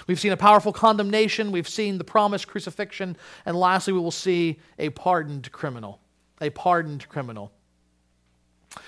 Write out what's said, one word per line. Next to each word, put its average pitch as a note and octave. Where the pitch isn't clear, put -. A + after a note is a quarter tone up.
We've F3+
seen G3+
a F3+
powerful G#3
condemnation, G#3+
we've E3+
seen G3+
the -
promised G#3
crucifixion, F#3+
and F3
lastly F#3
we F#3
will E3+
see E3+
a D#3
pardoned D3
criminal. A2+
A D3
pardoned E3
criminal. A2+